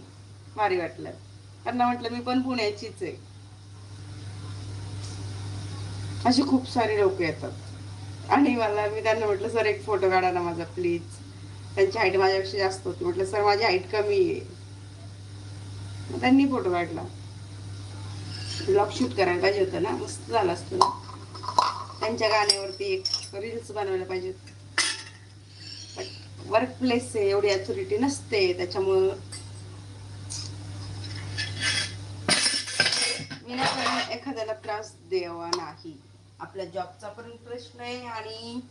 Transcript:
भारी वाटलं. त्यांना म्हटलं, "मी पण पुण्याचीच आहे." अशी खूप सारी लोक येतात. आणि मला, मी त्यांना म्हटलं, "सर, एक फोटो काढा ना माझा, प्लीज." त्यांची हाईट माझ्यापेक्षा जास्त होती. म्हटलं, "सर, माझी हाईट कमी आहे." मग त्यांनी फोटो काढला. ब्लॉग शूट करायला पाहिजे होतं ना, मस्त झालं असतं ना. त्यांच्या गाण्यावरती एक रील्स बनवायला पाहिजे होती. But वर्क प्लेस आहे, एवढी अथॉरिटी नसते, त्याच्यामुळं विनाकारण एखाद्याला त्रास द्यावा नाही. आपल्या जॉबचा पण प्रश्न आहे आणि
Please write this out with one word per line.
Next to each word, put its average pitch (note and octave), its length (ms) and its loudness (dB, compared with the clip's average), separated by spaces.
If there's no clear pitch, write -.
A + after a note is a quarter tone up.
भारी G3+ 200 4
वाटलं. D#3+ 340 -4
त्यांना B3 220 2
म्हटलं, A#3+ 220 2
"मी A#3+ 120 -4
पण B3+ 220 2
पुण्याचीच A3+ 600 -2
आहे." D#3+ 100 -4
अशी B3+ 160 6
खूप C4 280 2
सारी G#3+ 300 4
लोक F#3+ 200 4
येतात. D#3+ 300 -2
आणि B3+ 260 6
मला, G#3 300 2
मी G#3 160 -2
त्यांना A3 240 2
म्हटलं, G3+ 220 2
"सर, A3+ 180 4
एक G3+ 180 2
फोटो F#3+ 260 4
काढा F#3 200 6
ना F3+ 120 2
माझा, E3+ 220 -2
प्लीज." E3+ 380 0
त्यांची G3 240 4
हाईट F#3+ 180 4
माझ्यापेक्षा F#3+ 420 4
जास्त F#3+ 280 0
होती. F3+ 180 -2
म्हटलं, F3 200 2
"सर, G3+ 180 2
माझी G#3 220 6
हाईट F#3 260 2
कमी G#3 240 2
आहे." F3+ 260 4
मग - 100 -4
त्यांनी C4+ 260 10
फोटो B3 260 4
काढला. E3 300 0
ब्लॉग G3+ 240 6
शूट - 200 0
करायला F3+ 320 2
पाहिजे G4+ 180 6
होतं D#4+ 220 2
ना, G#3 80 2
मस्त - 400 -4
झालं G#3+ 220 4
असतं - 240 -4
ना. - 240 8
त्यांच्या A3 280 2
गाण्यावरती G3 560 2
एक F#3+ 200 0
रील्स A3+ 360 -6
बनवायला F#3+ 340 -2
पाहिजे F#4 240 -4
होती. - 240 -12
But - 80 -6
वर्क A#3+ 220 4
प्लेस B3 480 0
आहे, G3+ 140 4
एवढी G3+ 180 4
अथॉरिटी F#3+ 480 0
नसते, A3 560 2
त्याच्यामुळं F#3+ 560 4
विनाकारण B3+ 640 0
एखाद्याला A3+ 420 -6
त्रास G#3+ 400 -8
द्यावा E3+ 480 -2
नाही. D#3+ 440 -8
आपल्या F#3+ 240 -8
जॉबचा F#3 440 -6
पण A3+ 140 -14
प्रश्न A#3+ 580 -14
आहे B3 260 -8
आणि A3+ 540 -8